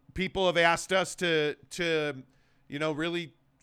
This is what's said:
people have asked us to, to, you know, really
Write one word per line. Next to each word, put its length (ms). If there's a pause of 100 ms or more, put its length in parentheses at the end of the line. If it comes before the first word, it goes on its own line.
(140)
people 320
have 120
asked 360
us 220
to, 420 (140)
to, 520 (460)
you 100
know, 140
really 400 (300)